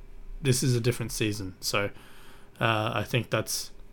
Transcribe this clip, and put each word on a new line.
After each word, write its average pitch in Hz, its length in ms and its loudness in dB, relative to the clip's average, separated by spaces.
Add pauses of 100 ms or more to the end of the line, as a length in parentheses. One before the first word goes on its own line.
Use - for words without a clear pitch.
(420)
this 131 200 4
is 127 140 6
a 117 60 2
different 117 320 0
season. 101 480 -2
So, 101 280 2 (680)
uh, 113 340 4
I 110 100 2
think 117 260 0
that's, - 420 -2 (220)